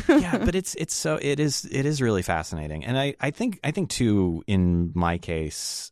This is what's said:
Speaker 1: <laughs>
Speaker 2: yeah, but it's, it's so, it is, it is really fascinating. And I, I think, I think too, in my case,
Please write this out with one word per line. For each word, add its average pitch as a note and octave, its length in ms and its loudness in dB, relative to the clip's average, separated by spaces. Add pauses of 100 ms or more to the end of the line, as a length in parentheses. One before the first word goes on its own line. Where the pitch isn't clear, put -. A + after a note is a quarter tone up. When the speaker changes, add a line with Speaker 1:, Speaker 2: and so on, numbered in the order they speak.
Speaker 1:
<laughs> - 60 -18
Speaker 2:
yeah, F#3+ 280 4
but G3 180 0
it's, F#3 200 -4
it's - 180 -6
so, D#3 280 -2
it C#3+ 180 0
is, D3 320 0
it C3+ 140 0
is D3 160 0
really G#2+ 200 4
fascinating. D#2 640 -4
And B2 120 0
I, C#3 220 0
I C#3+ 120 -2
think, A3+ 320 -4
I D3+ 80 -2
think F3+ 180 -2
too, G2 580 2
in F2 480 4
my F2 220 0
case, - 760 -6